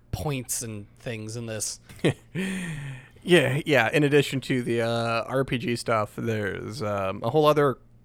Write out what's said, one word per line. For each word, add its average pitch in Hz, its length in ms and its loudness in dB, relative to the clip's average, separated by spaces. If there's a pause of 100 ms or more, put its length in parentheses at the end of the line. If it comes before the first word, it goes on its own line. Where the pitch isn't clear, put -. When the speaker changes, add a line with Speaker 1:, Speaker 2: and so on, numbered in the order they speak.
(120)
Speaker 1:
points 135 500 -4
and 107 240 -8 (140)
things 110 360 -8
in 117 100 -8
this. 110 340 -6 (240)
Speaker 2:
<laughs> 160 60 6 (1120)
Yeah, 139 440 4
yeah. 120 260 4
In 147 100 4
addition 143 400 2
to 127 200 -2
the, 117 200 0
uh, 117 440 0
R 131 180 0
P 131 140 -4
G 117 180 -2
stuff, 110 400 -2
there's, 107 640 -4
um, 101 400 -2
a 117 80 -2
whole 151 160 4
other 147 300 4 (280)